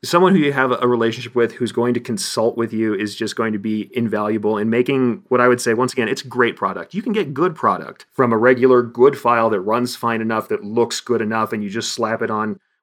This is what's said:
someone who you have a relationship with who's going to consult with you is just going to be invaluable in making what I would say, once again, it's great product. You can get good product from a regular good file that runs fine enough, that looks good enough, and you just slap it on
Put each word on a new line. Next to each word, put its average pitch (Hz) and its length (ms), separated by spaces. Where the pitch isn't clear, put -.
someone 175 300
who 180 60
you 147 120
have 131 200
a 123 160
relationship 117 480
with 117 160
who's 113 200
going 120 220
to 123 60
consult 117 580
with 113 160
you 110 220
is 101 200
just 110 200
going 113 180
to 104 60
be 107 340
invaluable 107 640
in 104 100
making 123 600
what 123 120
I 123 80
would 123 140
say, 113 140
once 123 180
again, 120 140
it's 104 160
great 120 320
product. 92 400
You 214 80
can 220 100
get 151 220
good 165 180
product 92 580
from 120 220
a 113 40
regular 123 440
good 120 340
file 117 360
that 98 100
runs 117 340
fine 117 240
enough, 110 280
that 104 160
looks 113 380
good 113 200
enough, 110 320
and 107 100
you 101 60
just 110 240
slap 113 300
it 110 80
on 107 280